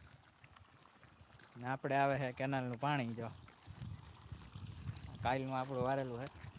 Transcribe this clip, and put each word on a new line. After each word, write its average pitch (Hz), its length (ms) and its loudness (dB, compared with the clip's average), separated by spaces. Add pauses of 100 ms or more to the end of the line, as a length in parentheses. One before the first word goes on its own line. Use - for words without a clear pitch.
(1600)
ને 120 100 -6
આપણે 135 300 4
આવે 139 220 8
છે 127 140 2
કેનાલનું 127 480 0
પાણી. 139 340 4
જો 117 120 -4 (2000)
કાલનું 131 360 2
આપણું 127 240 0
વારેલું 131 420 2
છે - 20 -6 (320)